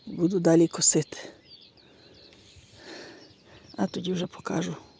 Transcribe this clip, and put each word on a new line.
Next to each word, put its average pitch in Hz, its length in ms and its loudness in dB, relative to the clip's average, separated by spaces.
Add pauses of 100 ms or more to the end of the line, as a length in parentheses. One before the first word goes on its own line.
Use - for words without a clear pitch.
і - 40 -14
буду 175 300 0
далі 170 280 6
косити. - 480 2 (2500)
А 202 100 -2
тоді 185 260 -6
вже 180 140 -4
покажу 165 500 -6 (240)